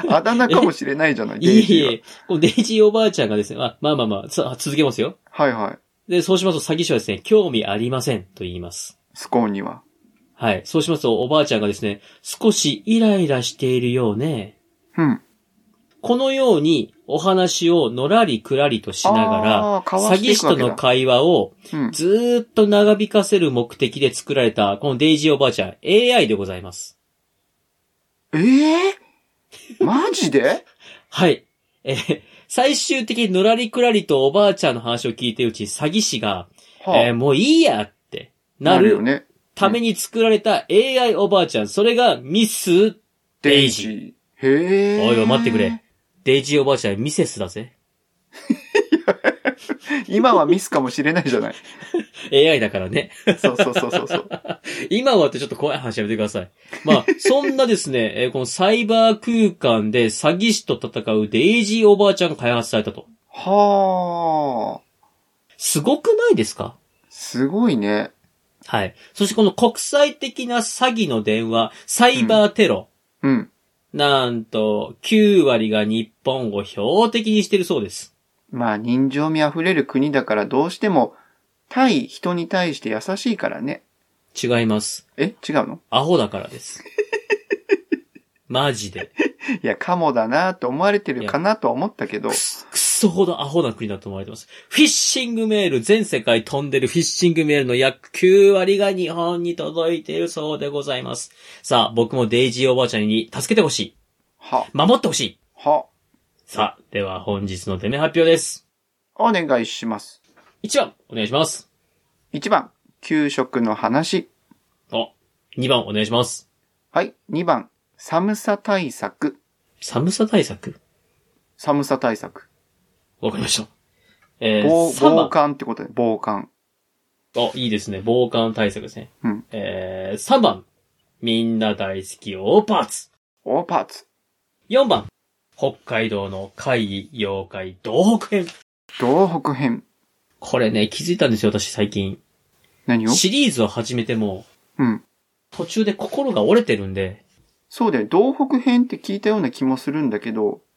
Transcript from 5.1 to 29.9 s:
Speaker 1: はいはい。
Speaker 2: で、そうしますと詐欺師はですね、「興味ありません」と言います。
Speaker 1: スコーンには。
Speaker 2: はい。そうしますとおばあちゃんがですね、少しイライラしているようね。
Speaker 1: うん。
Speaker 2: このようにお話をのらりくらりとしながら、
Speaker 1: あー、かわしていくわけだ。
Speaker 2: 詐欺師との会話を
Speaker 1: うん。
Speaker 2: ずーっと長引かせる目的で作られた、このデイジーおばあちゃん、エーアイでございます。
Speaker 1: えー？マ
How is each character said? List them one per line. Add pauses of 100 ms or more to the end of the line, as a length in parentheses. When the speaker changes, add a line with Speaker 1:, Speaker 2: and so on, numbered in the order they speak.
Speaker 1:
は
い
は (300)
い。
Speaker 2:
で、
そ
う
し
ま
す
と
詐
欺
師
は
で
す
ね、
「興
味
あ
り
ま
せ
ん」 (100)
と
言
い
ま
す。 (140)
Speaker 1:
ス
コ
ー
ン
に
は。 (520)
Speaker 2:
は
い。
そ
う
し
ま
す
と
お
ば
あ
ち
ゃ
ん
が
で
す
ね、 (200)
少
し
イ
ラ
イ
ラ
し
て
い
る
よ
う
ね。 (400)
Speaker 1:
う
ん。 (840)
Speaker 2:
こ
の
よ
う
に (140)
お
話
を
の
ら
り
く
ら
り
と
し
な
が
ら、
Speaker 1:
あ
ー、
か
わ
し
て
い
く
わ
け
だ。
Speaker 2:
詐
欺
師
と
の
会
話
を (180)
Speaker 1:
う
ん。
Speaker 2:
ず
ー
っ
と
長
引
か
せ
る
目
的
で
作
ら
れ
た、
こ
の
デ
イ
ジ
ー
お
ば
あ
ち
ゃ
ん、
エ
ー
ア
イ
で
ご
ざ
い
ま
す。 (1400)
Speaker 1:
え
ー？
マ